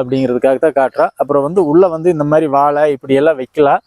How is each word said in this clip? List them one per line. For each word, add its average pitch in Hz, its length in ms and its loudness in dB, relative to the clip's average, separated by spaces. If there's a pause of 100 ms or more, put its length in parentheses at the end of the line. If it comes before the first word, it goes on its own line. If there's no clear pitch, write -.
அப்படிங்கிறதுக்காக 131 580 -2
தான் 151 180 0
காட்டுறோம். 139 400 0
அப்புறம் 143 260 -2
வந்து 170 240 0
உள்ள 175 220 4
வந்து 160 220 -2
இந்த 151 140 -2
மாதிரி 156 220 0
வாழை 147 460 0
இப்படி 135 220 -4
எல்லாம் 147 220 2
வைக்கலாம். 143 500 0